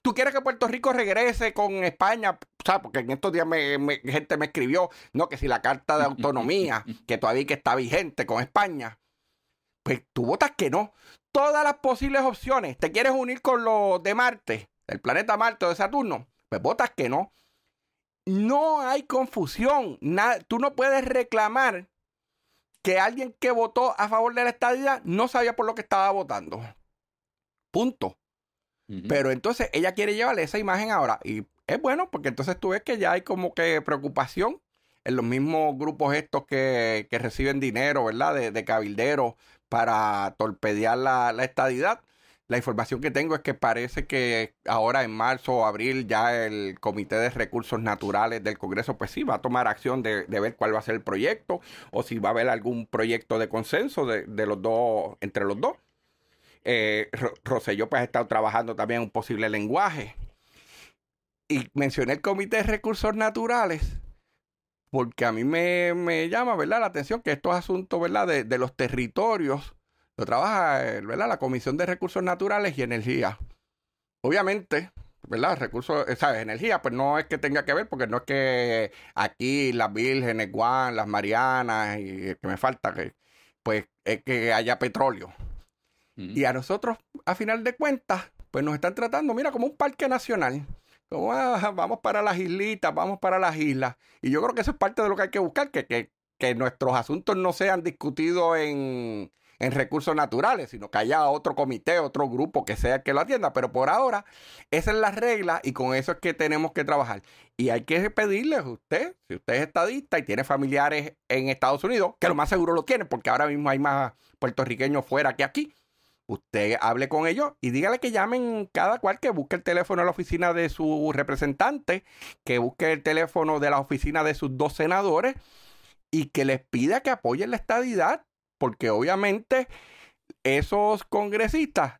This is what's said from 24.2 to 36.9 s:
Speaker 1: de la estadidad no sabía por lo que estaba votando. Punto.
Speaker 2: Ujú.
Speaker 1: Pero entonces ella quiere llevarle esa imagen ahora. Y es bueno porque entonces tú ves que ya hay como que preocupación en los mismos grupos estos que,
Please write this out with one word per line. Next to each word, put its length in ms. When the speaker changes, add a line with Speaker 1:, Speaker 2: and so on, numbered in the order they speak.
Speaker 1:
de 100
la 80
estadidad 520
no 240
sabía 280
por 100
lo 100
que 60
estaba 300
votando. 500
Punto. 460
Speaker 2:
Ujú. 180
Speaker 1:
Pero 240
entonces 420
ella 200
quiere 220
llevarle 280
esa 160
imagen 320
ahora. 320
Y 220
es 160
bueno 300
porque 180
entonces 300
tú 100
ves 140
que 140
ya 160
hay 80
como 320
que 280
preocupación 800
en 120
los 100
mismos 520
grupos 380
estos 300
que, 640